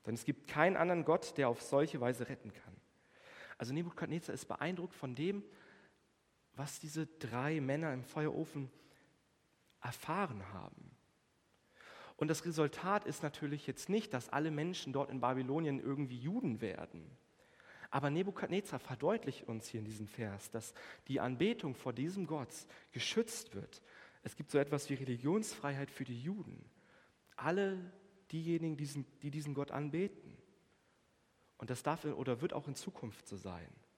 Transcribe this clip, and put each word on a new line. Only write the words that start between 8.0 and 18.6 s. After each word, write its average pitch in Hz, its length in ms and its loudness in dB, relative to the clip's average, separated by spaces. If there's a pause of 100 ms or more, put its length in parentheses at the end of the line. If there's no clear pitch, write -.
Feuerofen 151 680 -2 (1080)
erfahren 123 720 -2
haben. - 380 -10 (1300)
Und 151 120 2
das 160 160 2
Resultat 175 600 4
ist - 160 -2
natürlich 147 460 -2
jetzt - 200 -6
nicht, 214 240 2
dass 123 160 0
alle 151 220 2
Menschen 156 420 -2
dort 139 160 2
in 131 120 -2
Babylonien 131 580 4
irgendwie 131 400 0
Juden 143 420 0
werden. 82 560 -6 (720)
Aber 139 200 2
Nebukadnezar 185 680 0